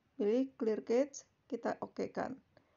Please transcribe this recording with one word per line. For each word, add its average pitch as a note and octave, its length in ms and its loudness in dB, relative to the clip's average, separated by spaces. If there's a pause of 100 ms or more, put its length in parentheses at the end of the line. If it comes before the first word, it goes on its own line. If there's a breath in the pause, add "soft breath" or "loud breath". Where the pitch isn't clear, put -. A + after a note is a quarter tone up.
(160)
Pilih B3 400 2
clear A3 240 0
cache, C4 480 0 (240)
kita - 320 -2
okekan. - 480 -4 (440 soft breath)